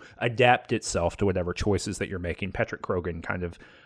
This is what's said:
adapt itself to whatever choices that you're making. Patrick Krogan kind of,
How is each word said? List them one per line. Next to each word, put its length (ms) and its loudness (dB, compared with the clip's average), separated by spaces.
adapt 540 4
itself 440 0
to 80 2
whatever 280 2
choices 460 0
that 100 -2
you're 100 -6
making. 320 -4
Patrick 300 -4
Krogan 420 -2
kind 200 -4
of, 140 -6